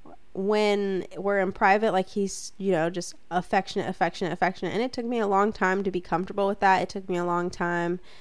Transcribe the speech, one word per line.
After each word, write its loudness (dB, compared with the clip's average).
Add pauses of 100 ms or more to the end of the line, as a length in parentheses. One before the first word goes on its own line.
(320)
when 2 (120)
we're 2
in 2
private, 4
like, 2
he's, -4
you 0
know, 4
just -6 (160)
affectionate, 0
affectionate, -2
affectionate. -2
And 0
it -2
took -6
me -2
a 2
long 2
time 2
to -2
be -2
comfortable -2
with -2
that. 6
It -2
took -10
me 0
a 0
long 0
time -2 (220)